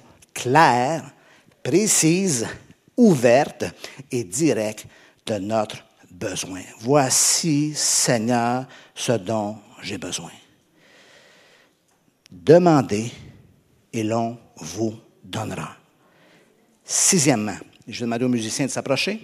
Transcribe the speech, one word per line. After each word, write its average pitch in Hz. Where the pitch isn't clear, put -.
claire, 135
précise, 160
ouverte 139
et 123
directe 107
de 113
notre 107
besoin. « 92
Voici, 143
Seigneur, 120
ce -
dont 110
j'ai -
besoin. » 85
Demandez 123
et 113
l'on 117
vous 107
donnera. 107
Sixièmement, 123
je 104
vais 120
demander 117
aux -
musiciens 120
de 120
s'approcher. 139